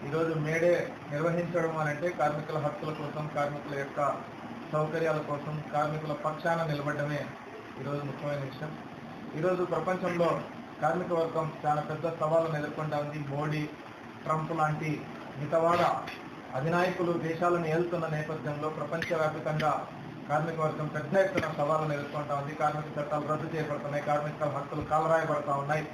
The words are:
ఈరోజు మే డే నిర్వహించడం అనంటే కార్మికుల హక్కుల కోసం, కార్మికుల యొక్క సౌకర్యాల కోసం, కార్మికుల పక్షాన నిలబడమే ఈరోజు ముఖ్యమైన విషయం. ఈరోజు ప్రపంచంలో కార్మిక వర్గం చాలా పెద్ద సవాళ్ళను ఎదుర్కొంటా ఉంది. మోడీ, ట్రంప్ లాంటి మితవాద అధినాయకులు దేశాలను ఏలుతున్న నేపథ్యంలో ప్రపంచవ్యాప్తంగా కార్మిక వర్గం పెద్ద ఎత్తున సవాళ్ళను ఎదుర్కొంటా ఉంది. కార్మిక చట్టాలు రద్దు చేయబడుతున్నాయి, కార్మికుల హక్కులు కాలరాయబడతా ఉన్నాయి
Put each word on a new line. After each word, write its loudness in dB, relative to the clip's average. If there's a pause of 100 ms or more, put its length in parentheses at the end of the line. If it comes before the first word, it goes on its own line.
ఈరోజు 0
మే 0
డే 4 (180)
నిర్వహించడం 2
అనంటే 0
కార్మికుల 0
హక్కుల -2
కోసం, -4
కార్మికుల -2
యొక్క 0 (460)
సౌకర్యాల 2
కోసం, -4 (100)
కార్మికుల 0
పక్షాన 0
నిలబడమే 0 (560)
ఈరోజు -2
ముఖ్యమైన -4
విషయం. -6 (600)
ఈరోజు 2
ప్రపంచంలో 2 (400)
కార్మిక 2
వర్గం 2 (140)
చాలా 4
పెద్ద -2
సవాళ్ళను 4
ఎదుర్కొంటా -2
ఉంది. -2
మోడీ, 0 (540)
ట్రంప్ 0
లాంటి 2 (380)
మితవాద 4 (760)
అధినాయకులు 2
దేశాలను 2
ఏలుతున్న 2
నేపథ్యంలో -2
ప్రపంచవ్యాప్తంగా 0 (420)
కార్మిక 0
వర్గం 0
పెద్ద 0
ఎత్తున 4
సవాళ్ళను 2
ఎదుర్కొంటా -2
ఉంది. -4
కార్మిక 0
చట్టాలు -2
రద్దు -2
చేయబడుతున్నాయి, -2
కార్మికుల 0
హక్కులు -4
కాలరాయబడతా 2
ఉన్నాయి 0